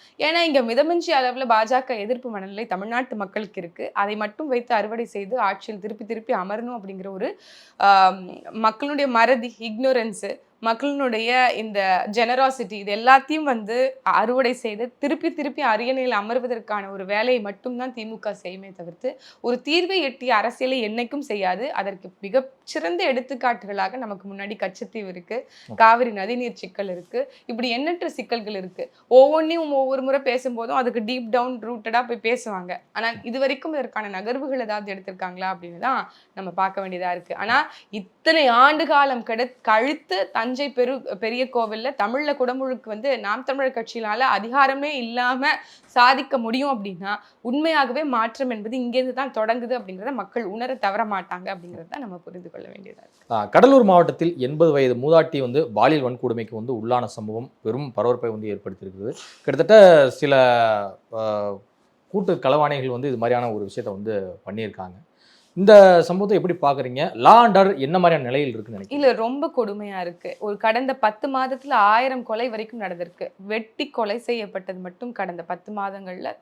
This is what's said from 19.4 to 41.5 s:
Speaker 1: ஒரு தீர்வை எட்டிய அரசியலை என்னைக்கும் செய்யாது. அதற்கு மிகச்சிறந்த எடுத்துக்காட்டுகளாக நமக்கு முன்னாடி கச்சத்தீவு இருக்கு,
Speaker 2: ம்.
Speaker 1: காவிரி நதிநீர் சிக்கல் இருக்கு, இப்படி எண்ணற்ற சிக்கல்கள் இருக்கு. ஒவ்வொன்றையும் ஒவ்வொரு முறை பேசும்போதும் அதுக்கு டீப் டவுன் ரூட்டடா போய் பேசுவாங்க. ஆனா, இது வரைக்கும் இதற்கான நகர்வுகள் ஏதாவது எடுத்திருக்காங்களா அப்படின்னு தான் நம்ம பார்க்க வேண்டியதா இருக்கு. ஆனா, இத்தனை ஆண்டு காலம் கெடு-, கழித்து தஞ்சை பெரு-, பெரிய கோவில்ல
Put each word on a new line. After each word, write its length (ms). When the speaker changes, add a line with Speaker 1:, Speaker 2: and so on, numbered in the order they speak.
Speaker 1:
ஒரு 220
தீர்வை 380
எட்டிய 340
அரசியலை 480
என்னைக்கும் 360
செய்யாது. 540
அதற்கு 380
மிகச்சிறந்த 920
எடுத்துக்காட்டுகளாக 840
நமக்கு 360
முன்னாடி 220
கச்சத்தீவு 520
இருக்கு, 420
Speaker 2:
ம். 60
Speaker 1:
காவிரி 380
நதிநீர் 420
சிக்கல் 360
இருக்கு, 420
இப்படி 240
எண்ணற்ற 400
சிக்கல்கள் 440
இருக்கு. 380
ஒவ்வொன்றையும் 640
ஒவ்வொரு 280
முறை 180
பேசும்போதும் 520
அதுக்கு 280
டீப் 300
டவுன் 300
ரூட்டடா 480
போய் 260
பேசுவாங்க. 440
ஆனா, 160
இது 180
வரைக்கும் 340
இதற்கான 480
நகர்வுகள் 380
ஏதாவது 340
எடுத்திருக்காங்களா 600
அப்படின்னு 240
தான் 340
நம்ம 160
பார்க்க 360
வேண்டியதா 240
இருக்கு. 240
ஆனா, 360
இத்தனை 580
ஆண்டு 400
காலம் 360
கெடு-, 380
கழித்து 720
தஞ்சை 380
பெரு-, 460
பெரிய 300
கோவில்ல 580